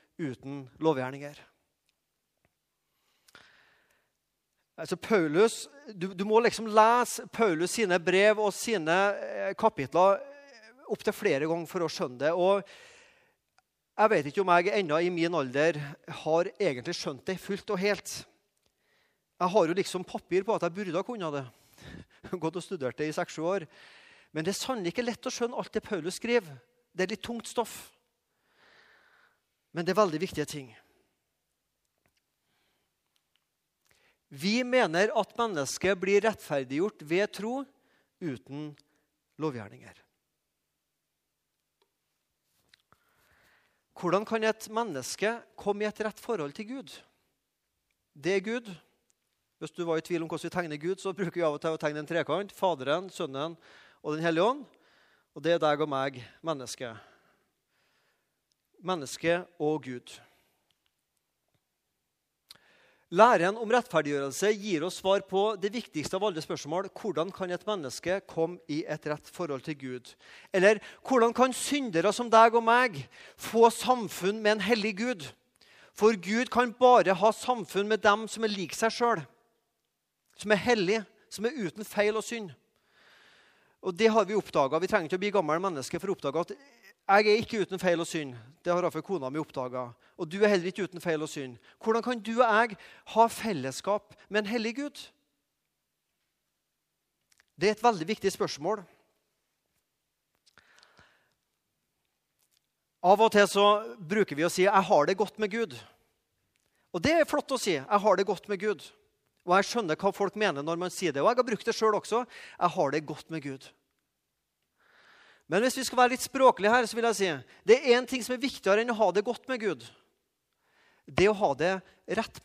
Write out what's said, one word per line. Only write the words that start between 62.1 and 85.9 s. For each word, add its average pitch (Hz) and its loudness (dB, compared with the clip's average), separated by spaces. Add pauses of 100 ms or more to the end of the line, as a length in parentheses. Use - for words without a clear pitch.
Læren 196 6
om 220 -4
rettferdiggjørelse 147 0
gir 196 -4
oss 180 -8
svar 196 2
på 208 0
det 196 -4
viktigste 156 -8
av 208 0
alle 160 -4
spørsmål. 170 -6
Hvordan 175 -4
kan 185 -8
et 180 -8
menneske 185 -4 (100)
komme 165 -4
i 151 -4
et 156 -8
rett 147 -8
forhold 147 -8
til 151 -8
Gud? 127 -12 (420)
Eller 202 6 (240)
hvordan 233 4
kan 254 2
syndere 214 0
som 240 -6
deg 226 8
og 233 4
meg 233 4 (340)
få 226 6
samfunn 214 -2
med 208 4
en 180 -4
hellig 220 0
Gud? 220 -4 (720)
For 220 6
Gud 208 -2
kan 240 2
bare 202 8
ha 208 4
samfunn 208 -4
med 214 0
dem 214 4
som 220 -4
er 214 -2
lik 190 -8
seg 226 0
selv, 220 0 (1120)
som 208 0
er 196 2
hellige, 214 2 (320)
som 220 -4
er 302 -8
uten 202 -8
feil 208 -2
og 220 -4
synd. 208 -10 (1300)
Og 185 -6
det 220 4
har 214 4
vi 214 -2
oppdaget. 156 0
Vi 185 -4
trenger 180 0
ikke 185 -2
å 185 -4
bli 202 -2
gammel 175 0
menneske 165 -6